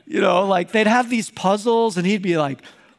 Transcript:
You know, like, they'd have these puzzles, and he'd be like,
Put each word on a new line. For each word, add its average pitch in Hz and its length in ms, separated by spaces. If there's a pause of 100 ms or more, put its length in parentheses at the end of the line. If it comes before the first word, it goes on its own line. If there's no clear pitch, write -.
You - 140
know, 196 260
like, 180 240
they'd 214 160
have 240 240
these 226 200
puzzles, 214 640
and 175 100
he'd 202 160
be 180 140
like, 139 260 (360)